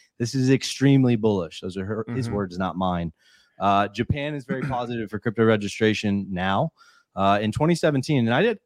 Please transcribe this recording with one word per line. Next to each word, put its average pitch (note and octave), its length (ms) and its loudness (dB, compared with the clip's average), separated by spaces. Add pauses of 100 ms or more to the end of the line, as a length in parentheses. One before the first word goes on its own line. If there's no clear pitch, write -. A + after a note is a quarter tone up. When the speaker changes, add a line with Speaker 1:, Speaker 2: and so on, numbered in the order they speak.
(200)
Speaker 1:
This A#2+ 160 -4
is C3 160 2
extremely C3 640 4
bullish. G#2 460 0
Those F#2 160 -8
are F#2+ 80 -6
her, G#2+ 240 -6
his B2 180 -4
Speaker 2:
Mm-hmm. G#2 80 -4
Speaker 1:
words, F#2 240 -4
not F#2 180 -4
mine. F2 340 -2 (480)
Uh, G2+ 280 2
Japan C#3 480 -4
is C#3 100 -10
very C3 160 -6
Speaker 2:
<clears throat> C#3 80 -4
Speaker 1:
positive A#2+ 400 -4
for G#2 100 -8
crypto A2+ 260 0
registration G#2 840 0
now. G2 420 -2 (440)
Uh, G2 260 2
in G#2+ 100 -2
twenty D#3+ 240 2
seventeen, C#3+ 520 2
and A2+ 60 2
I C3+ 80 2
did, A3 240 0